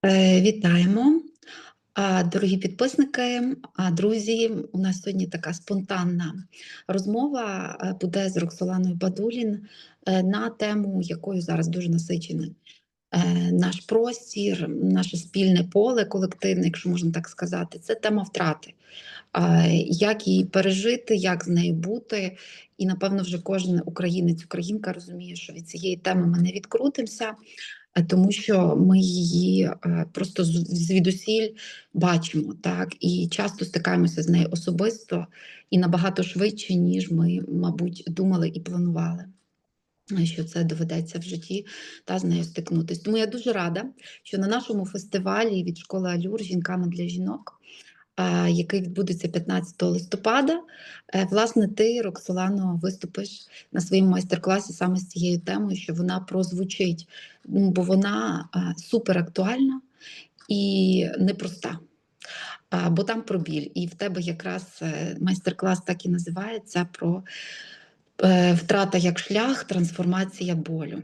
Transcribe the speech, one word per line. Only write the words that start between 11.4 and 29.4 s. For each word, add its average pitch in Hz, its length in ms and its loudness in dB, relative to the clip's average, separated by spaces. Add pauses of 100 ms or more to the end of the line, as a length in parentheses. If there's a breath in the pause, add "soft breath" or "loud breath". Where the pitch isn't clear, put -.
зараз 165 260 0
дуже 175 220 -2
насичений, 165 640 -2 (560 soft breath)
е, 175 400 2
наш 180 280 2
простір, 208 920 -2
наше 185 480 0
спільне 185 460 4
поле 208 420 4
колективне, 190 600 -2
якщо 175 240 -2
можна 175 220 0
так 165 180 -4
сказати, 175 500 -6
це - 160 -2
тема 214 280 0
втрати. - 500 -2 (580 loud breath)
А, 170 340 6 (240)
як 208 380 2
її 190 180 4
пережити, 196 680 2
як 180 280 0
з - 40 -8
нею 175 260 2
бути. 185 640 -4 (400 loud breath)
І, 185 80 -2
напевно, 190 360 0
вже 175 180 -4
кожен 180 460 0
українець, 175 600 0
українка 185 480 -6
розуміє, 175 420 -14
що - 180 -16
від 165 160 -16
цієї 180 280 -6
теми 185 300 2
ми 175 120 4
не 180 120 4
відкрутимося, 226 840 -2 (640 loud breath)
е, 175 80 4
тому 185 280 4
що 185 440 2
ми 185 240 8
її, 180 640 2 (220)